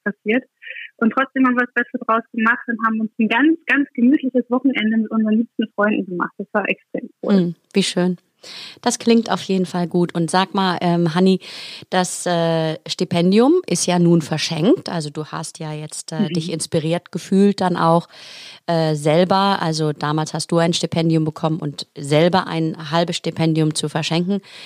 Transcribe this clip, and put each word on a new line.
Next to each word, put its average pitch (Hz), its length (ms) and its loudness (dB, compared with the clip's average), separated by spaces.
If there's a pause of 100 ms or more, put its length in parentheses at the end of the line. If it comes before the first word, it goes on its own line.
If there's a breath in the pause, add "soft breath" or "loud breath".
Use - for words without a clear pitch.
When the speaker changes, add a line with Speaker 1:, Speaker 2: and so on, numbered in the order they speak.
Speaker 1:
passiert. 214 420 -2 (520 loud breath)
Und 226 160 2
trotzdem 262 340 2
haben 247 80 2
wir 240 120 0
das - 80 -20
Beste 240 240 -4
draus 226 340 0
gemacht 233 340 -2
und 233 180 -6
haben 226 160 0
uns 220 200 -4
ein 214 80 4
ganz, 277 380 4
ganz 277 280 0
gemütliches 247 560 2
Wochenende 233 460 0
mit 220 160 0
unseren 214 260 2
liebsten 233 380 -4
Freunden 208 280 0
gemacht. 175 340 -6
Das 202 120 -10
war 196 180 -2
extrem - 400 -8 (140)
cool. 202 120 2
Speaker 2:
Hm, 175 200 2 (180)
wie 196 120 2
schön. 180 340 0 (600 loud breath)
Das - 180 -2
klingt 226 320 2
auf 185 120 -2
jeden 190 240 0
Fall 175 200 -4
gut. 170 280 0
Und 165 160 -2
sag 185 240 0
mal, 190 260 0
ähm, 170 340 2
Hanni, 185 260 4 (500 loud breath)
das, - 340 -2
äh, 165 540 0 (100)
Stipendium 202 800 4
ist - 200 -2
ja 175 120 2
nun 170 240 6
verschenkt. 160 640 0
Also 156 220 -6
du 156 160 -10
hast - 320 -12
ja 156 160 -10
jetzt, - 380 -12
äh, 160 100 -2
Speaker 1:
Mhm. 180 60 -2
Speaker 2:
dich 165 220 -4
inspiriert 160 600 -4
gefühlt 196 480 2
dann 180 160 0
auch, 165 320 2 (580 loud breath)
äh, 160 280 0
selber. 180 640 2
Also 156 320 -2
damals 151 400 -2
hast 160 200 -8
du 170 40 2
ein 165 160 2
Stipendium 165 540 0
bekommen 156 320 -4
und 147 360 -8
selber 156 520 2
ein 160 440 -6
halbes 170 260 0
Stipendium 160 580 0
zu 151 160 -4
verschenken. 175 500 -2 (260 loud breath)